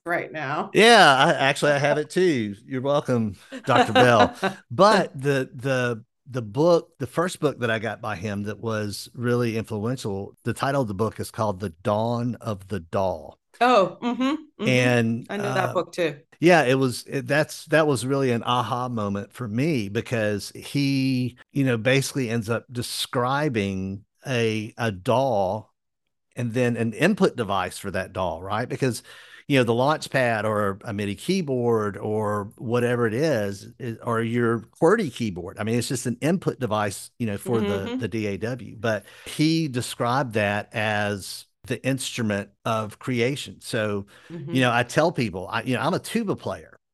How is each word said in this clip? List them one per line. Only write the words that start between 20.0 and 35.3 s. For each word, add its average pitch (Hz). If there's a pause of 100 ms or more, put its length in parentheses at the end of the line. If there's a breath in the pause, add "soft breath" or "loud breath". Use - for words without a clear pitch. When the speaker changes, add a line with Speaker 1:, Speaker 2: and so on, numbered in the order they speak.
Speaker 2:
he, 135 (140 loud breath)
you 139
know, 120
basically 131
ends 117
up 110
describing 120 (220)
a, 113
a 117
daw 107 (720)
and 120
then 123
an 113
input 180
device 95
for 98
that 92
daw, 87
right? 104
Because, 135 (460 loud breath)
you 143
know, 123
the 117
Launchpad 123
or 104
a 120
midi 101
keyboard 120
or 107
whatever 120
it 104
is, 110
is, 117
or 117
your 117 (120)
qwerty 175
keyboard. 98